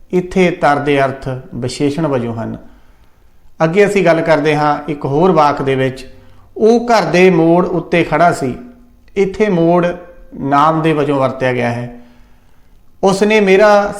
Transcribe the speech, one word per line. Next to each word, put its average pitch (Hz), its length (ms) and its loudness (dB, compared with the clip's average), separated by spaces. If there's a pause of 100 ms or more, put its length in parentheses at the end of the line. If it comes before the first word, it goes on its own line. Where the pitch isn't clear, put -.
(100)
ਇੱਥੇ 180 400 0
ਤਰ 151 260 0
ਦੇ 139 280 0
ਅਰਥ 131 240 -6 (260)
ਵਿਸ਼ੇਸ਼ਣ 143 520 -4
ਵਜੋਂ 117 280 -4
ਹਨ। 113 240 -8 (1040)
ਅੱਗੇ 190 220 2
ਅਸੀਂ 196 180 0
ਗੱਲ 165 160 2
ਕਰਦੇ 151 360 0
ਹਾਂ 147 220 0 (100)
ਇੱਕ 147 160 -8
ਹੋਰ 151 260 2
ਵਾਕ 147 320 2
ਦੇ 135 120 -2
ਵਿੱਚ। 131 400 -6 (420)
ਉਹ 233 320 2
ਘਰ 220 140 2
ਦੇ 180 280 4
ਮੋੜ 170 360 2
ਉੱਤੇ 180 380 -2
ਖੜਾ 160 280 2
ਸੀ, 113 260 -6 (580)
ਇੱਥੇ 196 320 -2
ਮੋੜ 170 380 2 (480)
ਨਾਮ 151 480 0
ਦੇ 160 100 0
ਵਜੋਂ 143 280 -2
ਵਰਤਿਆ 127 320 -2
ਗਿਆ 120 180 -2
ਹੈ। 120 300 -10 (1040)
ਉਸਨੇ 208 360 2
ਮੇਰਾ 202 580 4